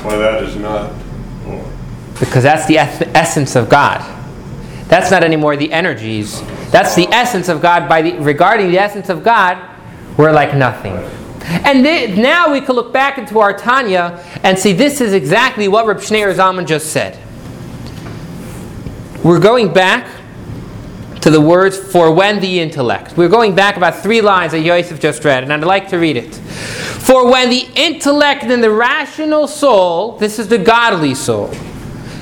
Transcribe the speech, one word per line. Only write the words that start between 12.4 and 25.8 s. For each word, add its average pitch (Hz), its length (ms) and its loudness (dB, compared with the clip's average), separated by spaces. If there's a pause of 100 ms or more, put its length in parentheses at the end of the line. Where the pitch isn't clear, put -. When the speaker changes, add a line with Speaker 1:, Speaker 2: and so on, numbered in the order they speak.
Speaker 2:
we 277 80 0
can 254 160 -2
look 233 160 -2
back 277 260 0
into 214 220 -2
our 202 180 2
Tanya 185 640 -2 (200)
and 190 140 4
see 196 160 2
this 285 260 2
is 220 140 0
exactly 208 540 0
what 214 180 2
Reb 208 120 0
Shneur 208 360 0
Zalman 185 340 0
just 151 240 -2
said. 101 260 -4 (2000)
We're 165 160 4
going 208 340 4
back 190 340 2 (1120)
to - 80 4
the 151 120 6
words, 185 360 4
"For 165 340 4
when 196 280 0
the 185 200 -2
intellect." 135 580 -4
We're 170 120 4
going 214 260 4
back 190 220 2
about 175 200 2
three 226 240 0
lines 185 300 2
that 160 80 -2
Yosef 170 400 0
just 147 260 -2
read, 131 180 2
and 139 80 -4
I'd 151 120 -2
like 196 260 0